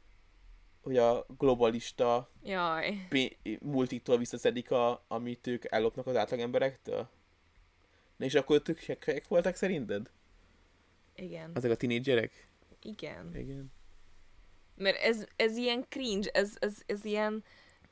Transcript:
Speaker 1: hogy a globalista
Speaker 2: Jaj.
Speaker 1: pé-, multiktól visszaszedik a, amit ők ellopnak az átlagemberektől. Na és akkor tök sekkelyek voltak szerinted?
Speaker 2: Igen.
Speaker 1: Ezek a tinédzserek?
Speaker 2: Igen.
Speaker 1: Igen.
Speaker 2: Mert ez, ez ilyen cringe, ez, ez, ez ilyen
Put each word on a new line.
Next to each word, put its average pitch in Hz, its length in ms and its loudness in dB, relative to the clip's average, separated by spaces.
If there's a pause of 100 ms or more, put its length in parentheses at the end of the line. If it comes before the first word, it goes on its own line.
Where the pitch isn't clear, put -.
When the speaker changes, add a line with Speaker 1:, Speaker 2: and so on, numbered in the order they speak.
(800)
Speaker 1:
hogy 131 160 0
a 117 280 6 (120)
globalista 120 960 2 (120)
Speaker 2:
Jaj. 185 680 -2
Speaker 1:
pé-, 131 280 0 (240)
multiktól 131 560 0
visszaszedik 120 540 -2
a, 120 360 2
amit 120 400 -6
ők 120 240 -4
ellopnak 113 360 0
az 127 80 -2
átlagemberektől. 120 920 -2 (1080)
Na - 100 -8
és 135 100 -4
akkor 147 260 4
tök 160 180 -6
sekkelyek - 480 -6
voltak 180 280 2
szerinted? 110 560 -2 (1040)
Speaker 2:
Igen. 170 400 -14
Speaker 1:
Ezek 123 160 0
a 113 40 4
tinédzserek? 120 720 0 (340)
Speaker 2:
Igen. 170 540 -14
Speaker 1:
Igen. 135 360 -10 (1040)
Speaker 2:
Mert 190 220 2
ez, 220 280 2 (100)
ez 226 220 2
ilyen 247 320 0
cringe, 214 420 -2
ez, 202 280 2
ez, 208 260 -2
ez 208 200 -6
ilyen 214 380 -2 (480)